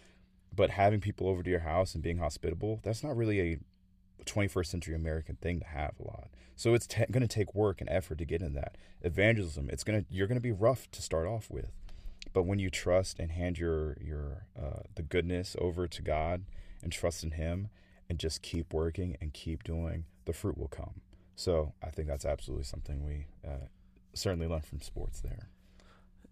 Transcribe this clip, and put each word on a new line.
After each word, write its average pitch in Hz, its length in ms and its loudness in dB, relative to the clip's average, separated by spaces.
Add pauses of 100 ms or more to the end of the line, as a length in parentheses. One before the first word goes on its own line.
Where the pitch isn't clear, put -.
(540)
but 92 160 6
having 101 300 6
people 98 260 0
over 92 160 4
to 87 80 0
your 87 100 4
house 82 340 2
and 78 80 -2
being 85 160 0
hospitable, 85 680 -2
that's 113 180 0
not 147 140 -2
really 107 240 4 (800)
a - 40 -18
twenty-first 95 460 2
century 80 240 -2
American 80 400 -2
thing 87 240 -2
to - 80 -4
have 76 320 -4
a - 60 -10
lot. - 260 -10 (240)
So 117 200 6
it's 120 120 4
ta-, 113 240 2
gonna 127 160 4
take 104 300 0
work 104 240 4
and - 100 -4
effort 82 280 0
to 82 60 -2
get 80 160 0
in 78 140 -2
that. - 220 -4 (240)
Evangelism, 87 680 4
it's - 140 -4
gonna, 107 260 2
you're 95 200 0
gonna 123 100 0
be 120 140 0
rough 110 400 2
to - 100 -10
start 80 240 0
off 110 240 -4
with. - 220 -6 (600)
But 95 120 4
when 98 160 2
you 92 100 0
trust 92 480 2
and 85 140 -4
hand 87 260 0
your, 78 420 0
your, 73 460 -6 (120)
uh, - 240 -6 (120)
the 85 80 -4
goodness 90 580 0
over 90 280 0
to - 140 -8
God 82 420 0 (380)
and 85 80 -4
trust - 340 -2
in 80 80 -2
Him 85 360 -2 (400)
and 82 100 -2
just 78 240 -2
keep - 300 -4
working 82 480 0
and 76 140 -6
keep - 300 -6
doing, 82 400 -4 (200)
the 87 80 -2
fruit - 240 -2
will 71 120 -4
come. - 320 -10 (340)
So 80 480 2
I 82 80 -8
think 78 180 -4
that's 71 160 -2
absolutely - 400 -2
something - 400 -6
we, 73 220 -4 (200)
uh, 67 200 -8 (480)
certainly 85 320 0
learn 80 160 -2
from - 180 -10
sports - 400 -6
there. - 300 -6 (800)